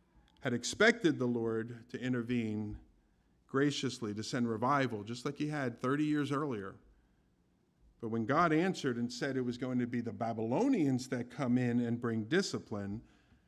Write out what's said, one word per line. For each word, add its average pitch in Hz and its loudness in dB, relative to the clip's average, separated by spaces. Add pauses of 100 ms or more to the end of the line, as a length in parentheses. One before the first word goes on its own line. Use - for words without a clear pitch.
(400)
had 131 -2
expected 160 2
the 123 0
Lord 113 -2
to 113 -8
intervene 117 -2 (680)
graciously, 135 0
to 107 -6
send 120 -2
revival, 113 0
just 120 -8
like 143 -4
he 151 -4
had 139 -4
thirty 143 0
years 147 0
earlier. 120 -4 (1300)
But 113 -6
when 113 -2
God 156 4
answered 156 2
and 120 -2
said 139 -4
it 131 0
was 120 -2
going 127 -2
to 120 2
be 120 -2
the 110 -4
Babylonians 127 2
that 120 -4
come 123 2
in 123 4
and 117 0
bring 113 0
discipline, 110 -2 (480)